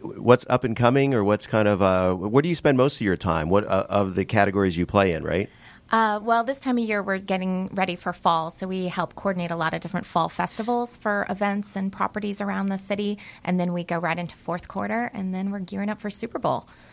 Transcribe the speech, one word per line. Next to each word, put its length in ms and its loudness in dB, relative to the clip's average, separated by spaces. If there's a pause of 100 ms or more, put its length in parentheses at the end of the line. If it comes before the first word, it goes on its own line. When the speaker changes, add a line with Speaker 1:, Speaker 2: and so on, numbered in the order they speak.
Speaker 1:
what's 460 4
up 160 2
and 120 -2
coming, 380 4
or 100 2
what's 220 2
kind 220 4
of, 140 4
uh, 320 4
where 280 2
do 60 0
you 60 2
spend 220 4
most 200 4
of 40 -10
your 160 2
time? 320 0
What, 180 4
uh, 220 0
of 260 2
the 100 2
categories 520 2
you 100 2
play 260 2
in, 120 -4
right? 240 -2 (420)
Speaker 2:
Uh, 300 2
well, 220 2
this 160 -4
time 200 -2
of 60 0
year, 160 0
we're 180 -2
getting 540 -2
ready 220 -2
for 180 -6
fall, 380 0
so 160 -8
we 220 -4
help 260 -4
coordinate 380 -4
a 40 -4
lot 160 -2
of 80 -4
different 240 -6
fall 240 0
festivals 680 -4
for 340 -2
events 460 -4
and 160 -4
properties 480 -6
around 260 -4
the 120 -2
city, 400 -4 (260)
and 160 0
then 120 0
we 120 -4
go 120 -4
right 220 -2
into 180 -10
fourth 300 -8
quarter, 480 -4
and 180 -4
then 200 -4
we're 80 -8
gearing 280 -6
up 120 -6
for 100 -6
Super 300 -8
Bowl. 260 -2 (260)